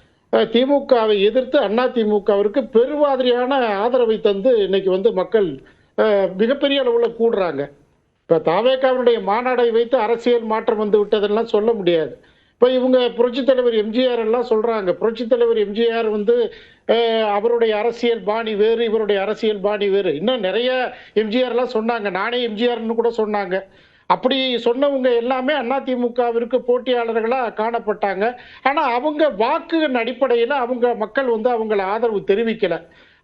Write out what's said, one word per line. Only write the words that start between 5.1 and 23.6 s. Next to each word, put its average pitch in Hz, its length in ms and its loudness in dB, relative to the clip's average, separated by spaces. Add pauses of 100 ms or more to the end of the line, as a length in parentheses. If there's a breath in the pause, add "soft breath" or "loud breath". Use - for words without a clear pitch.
மக்கள், 185 500 -2 (340 soft breath)
அஹ், 202 400 2
மிகப்பெரிய 277 460 0
அளவுல 233 360 0
கூடுறாங்க. 180 500 0 (580)
இப்ப 160 240 2
தாவேக்காவினுடைய 254 720 2
மாநாடை 240 500 0
வைத்து 233 260 0
அரசியல் 233 440 0
மாற்றம் 220 360 -2
வந்து 208 280 2
விட்டதெல்லாம் 208 400 0
சொல்ல 226 280 0
முடியாது. 170 460 -2 (340 soft breath)
இப்ப 254 180 2
இவங்க 254 380 2
புரட்சித் 240 360 0
தலைவர் 247 280 2
எம் 214 160 0
ஜி 254 180 2
ஆர் 240 120 -2
எல்லாம் 226 300 0
சொல்றாங்க. 220 420 0
புரட்சித் 220 380 -2
தலைவர் 233 280 2
எம் 208 140 0
ஜி 233 180 0
ஆர் 226 200 -2
வந்து, 214 440 0 (340 loud breath)
அஹ், 226 340 2
அவருடைய 214 560 0
அரசியல் 233 460 -2
பாணி 220 320 -2
வேறு, 226 300 2
இவருடைய 208 360 0
அரசியல் 214 380 -2
பாணி 202 300 -2
வேறு. 190 260 0
இன்னும் 226 240 -2
நிறைய 240 540 -2 (200 loud breath)
எம் 220 140 0
ஜி 240 160 0
ஆர் 247 60 -2
எல்லாம் 247 240 -2
சொன்னாங்க, 220 380 -2
நானே 226 300 -4
எம் 226 140 -4
ஜி 233 120 0
ஆர்னு 233 280 -4
கூட 226 140 0
சொன்னாங்க. 208 520 -2 (460 soft breath)